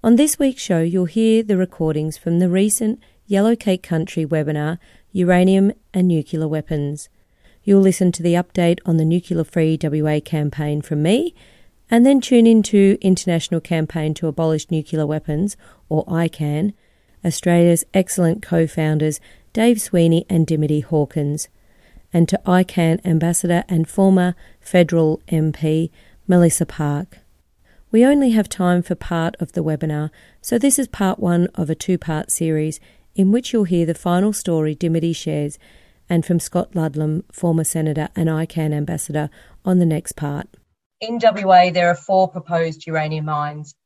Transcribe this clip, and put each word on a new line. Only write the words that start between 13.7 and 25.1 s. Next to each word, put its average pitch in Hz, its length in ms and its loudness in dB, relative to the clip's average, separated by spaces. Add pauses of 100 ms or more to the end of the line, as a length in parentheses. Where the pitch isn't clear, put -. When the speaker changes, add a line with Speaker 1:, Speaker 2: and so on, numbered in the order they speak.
Speaker 1:
to 156 140 -6
Abolish 160 440 -2
Nuclear 156 360 -2
Weapons, 156 500 -4 (320)
or 156 160 -2
ican, 165 680 -2 (500)
Australia's 170 720 2
excellent 185 480 0
co-founders 156 800 -2 (340)
Dave 226 260 2
Sweeney 165 480 2
and 165 180 2
Dimity 151 340 0
Hawkins, 147 680 -4 (640)
and 170 160 2
to 190 160 -2
ican 180 600 0
Ambassador 170 640 0
and 165 180 -2
former 190 460 2 (260)
federal 165 680 0